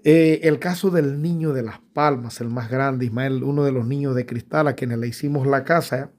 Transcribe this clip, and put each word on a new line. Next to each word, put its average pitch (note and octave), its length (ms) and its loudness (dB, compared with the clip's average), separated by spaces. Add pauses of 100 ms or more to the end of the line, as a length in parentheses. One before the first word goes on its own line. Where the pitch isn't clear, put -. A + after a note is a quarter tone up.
Eh, D#3+ 420 6
el D3+ 140 4
caso F3+ 320 -2
del C#3+ 300 0
niño D#3+ 320 -2
de C3 100 -2
Las A2 180 -10 (120)
Palmas, C3+ 480 0
el A#2 80 -4
más A#2 220 -6
grande, C3 340 -2
Ismael, B2+ 380 -2
uno C#3+ 220 0
de C#3 80 2
los A#2+ 140 -2
niños C#3 280 -2
de B2 100 0
cristal D3 420 -2
a C3+ 60 2
quienes A#2+ 260 -4
le A#2+ 100 -4
hicimos C#3 380 -2
la C#3 160 2
casa. D3 560 -2